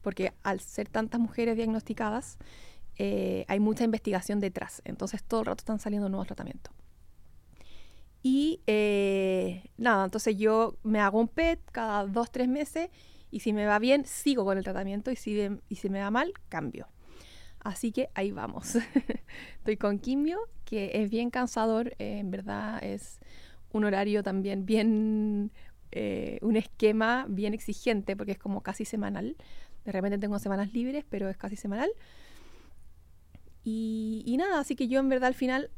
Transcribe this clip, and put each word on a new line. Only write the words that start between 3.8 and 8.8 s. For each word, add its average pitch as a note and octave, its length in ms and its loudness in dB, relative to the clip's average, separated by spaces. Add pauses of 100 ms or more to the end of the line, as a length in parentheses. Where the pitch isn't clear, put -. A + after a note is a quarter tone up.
investigación G#3 560 0
detrás. - 440 -4
Entonces, - 380 -6
todo A3+ 180 0
el A3 60 -2
rato - 140 -2
están A3 180 -4
saliendo G#3 300 -2
nuevos F#3+ 180 -2
tratamientos. - 480 -10 (1500)
Y, C#4+ 400 4
eh, G3 1000 4 (120)